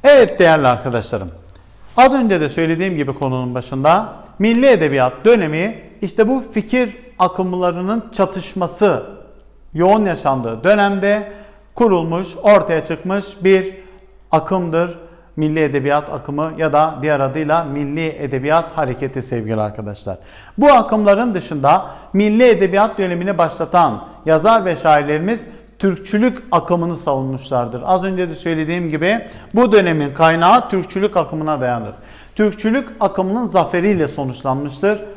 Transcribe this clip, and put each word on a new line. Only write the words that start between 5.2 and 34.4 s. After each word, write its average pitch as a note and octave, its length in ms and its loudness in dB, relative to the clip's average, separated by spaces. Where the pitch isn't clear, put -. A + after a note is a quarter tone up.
dönemi G3+ 540 0
işte G#3+ 260 0
bu C4 240 -2
fikir A3+ 440 -2
akımlarının F#3 960 -2
çatışması F3+ 920 -2
yoğun G3 300 4
yaşandığı B2+ 600 -4
dönemde G3+ 680 0
kurulmuş, F3+ 540 0
ortaya F3 420 2
çıkmış F#3 400 -6
bir F#3+ 300 2
akımdır. E3+ 680 -2
Milli D#3 240 0
edebiyat C#3+ 520 0
akımı D3 460 -6
ya D#3 140 0
da D3+ 300 2
diğer D3 180 0
adıyla D3+ 440 -2
milli C#3+ 440 -6
edebiyat D3 680 -4
hareketi C3+ 460 -4
sevgili A2+ 380 -6
arkadaşlar. G#2 580 -8
Bu C#4 140 6
akımların A3 640 2
dışında D#3 520 0
milli G#3 320 4
edebiyat G3+ 540 2
dönemini F3+ 400 -4
başlatan D#3+ 680 0
yazar F3+ 380 4
ve F3 120 -2
şairlerimiz D#3 720 0
Türkçülük G#3 640 0
akımını E3+ 440 -2
savunmuşlardır. C3 920 -4
Az F#3 180 0
önce F#3 260 -4
de D#3 40 -10
söylediğim E3 540 -4
gibi F3 380 -2
bu A3+ 180 4
dönemin D#3+ 420 2
kaynağı E3+ 540 4
Türkçülük F#3+ 480 -2
akımına D#3 440 -2
dayanır. A#2 340 -4
Türkçülük G#3+ 540 0
akımının G3 460 -2
zaferiyle F3 640 0
sonuçlanmıştır C#3+ 880 -4